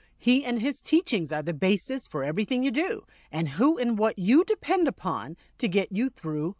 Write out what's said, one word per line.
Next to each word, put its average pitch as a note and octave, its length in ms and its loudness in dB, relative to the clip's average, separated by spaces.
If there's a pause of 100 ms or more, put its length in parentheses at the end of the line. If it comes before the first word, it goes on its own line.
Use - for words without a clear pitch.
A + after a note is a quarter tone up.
(220)
He B3+ 220 4
and A#3+ 160 -2
his C4+ 220 -2
teachings F#3+ 500 0
are D3+ 100 -2
the D#3+ 120 -4
basis F#3+ 520 0
for C#3+ 160 -4
everything G3+ 400 -2
you C4+ 80 0
do D#4+ 360 -4 (260)
and D#3+ 160 -2
who A3+ 300 2
and A#3+ 180 0
what G#3+ 220 0
you A#3+ 260 4
depend F#4 420 0
upon D3+ 520 -4 (180)
to - 100 -4
get F#3+ 260 0
you A#3+ 180 -2
through D#3 480 -4